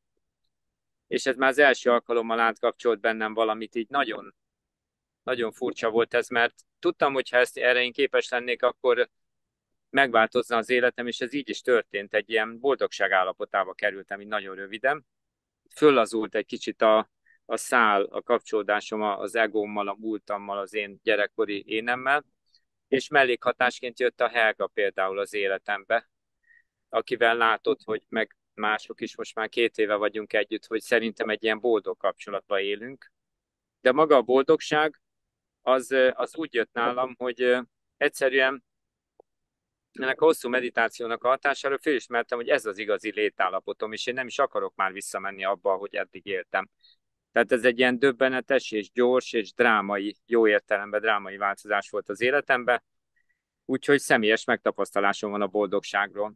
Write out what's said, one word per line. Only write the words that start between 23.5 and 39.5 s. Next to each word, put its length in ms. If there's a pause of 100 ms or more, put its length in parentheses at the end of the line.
jött 220
a 60
Helga 400
például 520
az 140
életembe, 760 (800)
akivel 460
látod, 480
hogy 260
meg 280 (160)
mások 480
is, 160
most 180
már 140
két 280
éve 180
vagyunk 380
együtt, 320
hogy 160
szerintem 480
egy 140
ilyen 160
boldog 380
kapcsolatban 640
élünk. 520 (720)
De 100
maga 240
a 60
boldogság, 800 (600)
az, 300
ö, 220
az 240
úgy 160
jött 200
nálam, 440
hogy, 240
ö, 180 (380)
egyszerűen 680 (1300)